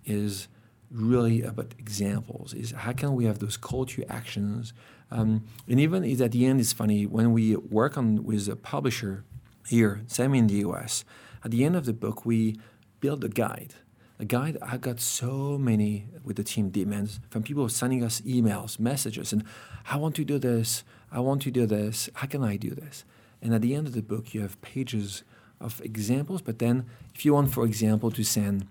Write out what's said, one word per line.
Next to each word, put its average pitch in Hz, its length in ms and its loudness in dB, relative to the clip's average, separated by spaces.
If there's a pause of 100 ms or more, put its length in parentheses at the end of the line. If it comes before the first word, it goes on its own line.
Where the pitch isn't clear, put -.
is 104 420 -4 (420)
really 113 540 2
about 113 340 -8
examples, 101 760 -4
is 113 160 -8
how 120 220 -6
can 139 200 -2
we 120 120 2
have 107 120 2
those 110 200 -4
call 131 280 -4
to - 200 -8
actions. 110 680 -6 (380)
Um, 110 320 0 (240)
and 127 120 4
even 165 240 4
is 120 180 0
at 117 100 4
the 120 160 4
end, 131 120 6
it's 113 140 2
funny, 104 320 2
when 113 260 4
we 110 240 6
work 110 400 2
on 110 280 2
with 104 240 -2
a 110 80 -4
publisher 110 680 -4 (440)
here, 107 400 4
same 135 260 2
in 120 140 6
the 101 80 4
U 101 200 0
S, - 300 -6 (400)
at 117 60 -4
the 117 120 4
end 165 120 4
of 156 100 -2
the 117 80 0
book, 113 320 -4
we 110 320 2 (440)
build 139 220 -2
a 113 60 -4
guide. - 460 -4 (440)
A 107 60 -6
guide, 135 360 0
I 123 160 -6
got 120 220 -6
so 135 580 -2
many 107 500 2 (160)
with 98 120 -6
the 104 80 -4
team 104 260 -2
demands 101 500 -2 (100)
from 110 140 -4
people 143 260 0
sending 123 340 0
us 117 180 -2
emails, 113 580 0
messages, 120 520 -2
and, 107 120 0 (460)
"I 131 60 -2
want 151 200 -2
to 156 100 -2
do 143 140 0
this, 117 440 0 (260)
I 127 120 -4
want 139 220 2
to 135 80 -2
do 120 140 4
this, 107 500 0
how 139 120 -6
can 139 160 -2
I 101 140 0
do - 140 -4
this?" 143 340 -14 (360)
And 113 120 2
at 110 80 4
the 123 140 2
end 151 120 -2
of 123 60 -6
the 113 80 -2
book, 107 320 -6
you 107 80 -2
have 95 200 -8
pages 107 640 -6 (380)
of 113 200 -10
examples, 127 600 -2
but 113 180 -6
then 120 260 2 (300)
if - 80 -12
you 147 100 6
want, 143 200 4
for 120 120 0
example, 107 460 2
to 110 120 -2
send 101 480 0